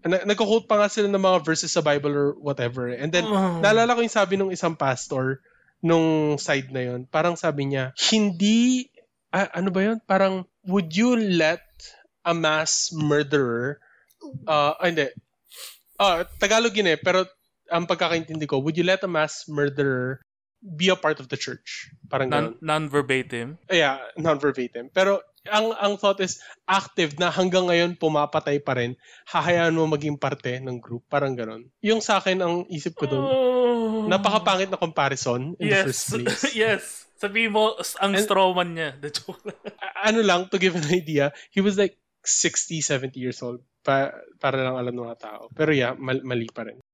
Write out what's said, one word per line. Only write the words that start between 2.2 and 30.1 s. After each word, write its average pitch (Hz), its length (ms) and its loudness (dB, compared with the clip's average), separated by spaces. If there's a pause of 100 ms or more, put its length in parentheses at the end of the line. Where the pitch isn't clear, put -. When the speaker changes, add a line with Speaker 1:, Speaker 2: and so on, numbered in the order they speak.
Speaker 1:
whatever. 123 540 -4
And 127 180 -6
then, 175 160 2
Speaker 2:
Oh. 190 380 0
Speaker 1:
naalala 226 320 6
ko 233 80 0
yung 226 100 -2
sabi 196 240 2
nung 196 140 0
isang 170 240 -2
pastor 131 680 -2 (400)
nung 160 560 4
side 139 320 -2
na 131 140 -4
yun. 123 240 -6
Parang 170 320 0
sabi 143 320 -2
niya, 131 240 -2 (160)
hindi, 220 800 2 (400)
ah, 190 220 0
ano 190 180 -2
ba 185 160 -2
yun? 226 160 -2
Parang, 190 420 0 (220)
"Would 180 260 0
you 233 220 2
let 175 480 2 (580)
a 170 140 0
mass 156 560 0
murderer," 143 880 0 (680)
ah, 147 320 2
ah, - 80 -6
hindi. 165 220 2 (920)
Ah, 180 300 2 (100)
Tagalog 220 380 2
yun 196 160 2
eh, 151 80 2
pero 185 260 2 (440)
ang 170 180 0
pagkakaintindi 160 580 -2
ko, 139 160 0
"Would 156 160 -4
you 170 80 2
let 190 160 2
a 196 100 -4
mass 156 360 -2
murderer 139 720 -2 (380)
be 180 320 -2
a 180 80 2
part 151 240 -2
of 127 80 -14
the 135 80 -6
church?" - 500 -12 (220)
Parang 131 180 0
Speaker 2:
Non-, 143 240 0
Speaker 1:
ganun. - 80 -18
Speaker 2:
non-verbatim? 139 960 -2 (140)
Speaker 1:
Yeah, 139 320 2 (160)
non-verbatim. 135 720 -2
Pero 190 320 2 (240)
ang, 214 320 2
ang 202 160 0
thought 196 240 2
is 185 240 -4 (240)
active 175 560 0
na 175 80 2
hanggang 185 400 2
ngayon 170 240 4
pumapatay 151 640 0
pa 139 160 -2
rin, 123 240 -2 (320)
hahayaan 165 480 2
mo 160 80 4
maging 147 320 -2